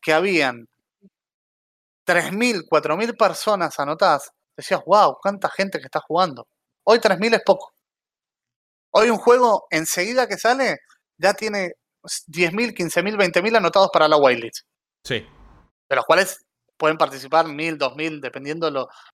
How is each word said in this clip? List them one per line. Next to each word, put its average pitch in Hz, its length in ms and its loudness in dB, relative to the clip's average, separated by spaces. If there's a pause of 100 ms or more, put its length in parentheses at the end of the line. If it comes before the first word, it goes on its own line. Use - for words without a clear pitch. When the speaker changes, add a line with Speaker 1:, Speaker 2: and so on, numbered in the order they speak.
Speaker 1:
que 160 100 0
habían 151 560 0 (1400)
tres 170 240 0
mil, 214 340 -2
cuatro 151 300 0
mil 226 180 -4
personas 185 640 -2
anotadas, 151 520 0 (260)
decías, 156 260 -4
"Guau, 185 380 2
cuánta 202 300 -4
gente 196 280 -6
que 139 60 -12
está 147 160 -6
jugando". 156 460 -2 (380)
Hoy 226 160 4
tres 196 180 2
mil 226 160 0
es 214 100 0
poco. - 300 0 (1200)
Hoy 220 160 6
un 220 80 0
juego, 240 500 4
enseguida 190 580 -2
que - 120 -8
sale, 233 400 0 (400)
ya 190 160 2
tiene 202 380 -6 (540)
diez 170 280 -2
mil, 226 180 -2
quince 170 300 -4
mil, 208 160 -4
veinte 180 240 2
mil 220 120 -2
anotados 190 380 2
para 156 160 4
la 156 80 4
whitelist. 123 440 0 (440)
Speaker 2:
Sí. 117 220 -8 (640)
Speaker 1:
De 135 60 0
los 123 100 0
cuales 185 400 0 (320)
pueden 160 180 2
participar 139 500 0
mil, 156 300 -8
dos 135 180 -4
mil, 156 280 -8
dependiendo 147 480 -6
lo, 135 180 -6 (260)